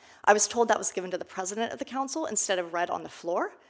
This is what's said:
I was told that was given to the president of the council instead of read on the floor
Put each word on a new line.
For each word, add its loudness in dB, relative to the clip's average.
I 10
was 6
told 2
that 4
was -2
given -6
to -4
the -8
president -4
of -10
the -8
council -6
instead 0
of -6
read 0
on -4
the -10
floor -2